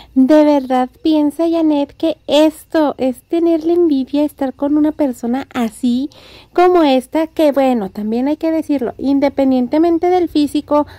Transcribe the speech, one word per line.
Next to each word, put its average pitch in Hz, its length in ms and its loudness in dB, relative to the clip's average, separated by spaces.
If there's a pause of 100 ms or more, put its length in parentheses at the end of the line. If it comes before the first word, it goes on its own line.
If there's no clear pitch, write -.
(120)
¿De 302 320 4
verdad 262 420 0 (140)
piensa 311 480 0
Janet 302 480 -2
que 320 200 -4 (100)
esto 302 720 0
es 254 240 -4
tenerle 330 500 -2
envidia, 294 500 0
estar 277 300 -4
con 285 240 -2
una 302 140 2
persona 254 600 -4
así 247 600 -4 (420)
como 359 300 4
esta? 277 420 0
Que 311 260 0
bueno, 254 380 0
también 220 380 -4
hay 302 100 -2
que 320 140 -4
decirlo, 294 480 -4
independientemente 277 1080 0
del 359 220 0
físico, 294 560 -2 (140)